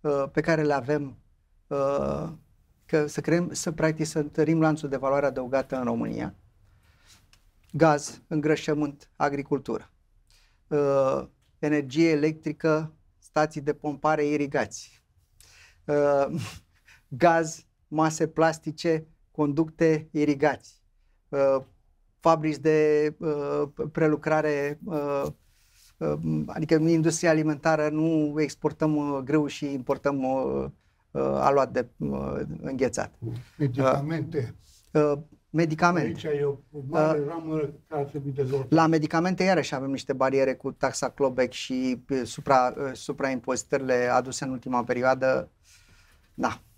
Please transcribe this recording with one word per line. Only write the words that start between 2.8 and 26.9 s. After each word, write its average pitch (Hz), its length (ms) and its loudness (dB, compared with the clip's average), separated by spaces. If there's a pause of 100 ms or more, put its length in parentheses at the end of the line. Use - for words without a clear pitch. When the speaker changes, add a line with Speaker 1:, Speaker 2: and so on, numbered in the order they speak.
Speaker 1:
că 151 200 0
să 147 140 -6
creăm, 170 320 0
să, 160 200 -6
practic, 156 340 0
să 156 120 -6
întărim 156 420 0
lanțul 156 280 2
de 135 80 -4
valoare 139 300 0
adăugată 131 500 -2
în 127 80 -4
România. 117 500 -4 (1400)
Gaz, 147 540 2
îngrășământ, 151 920 -2
agricultură. 139 760 -4 (760)
Uh, 139 560 2 (340)
energie 147 520 2
electrică, 156 840 0 (260)
stații 156 420 -2
de 143 140 -4
pompare, 151 500 -2
irigații. 143 680 -2 (920)
Uh, 143 560 2 (340)
<laughs> - 340 -20
gaz, 165 560 2 (240)
mase 156 380 0
plastice, 160 800 0 (240)
conducte, 156 800 0
irigații. 147 680 0 (520)
Uh, 139 280 2 (640)
fabrici 156 380 4
de, 151 600 4
uh, 147 440 -2 (300)
prelucrare, 151 920 0
uh, 143 400 -2 (720)
uh, 151 180 -2 (320)
adică 160 300 0
în 156 120 4
industria 165 420 2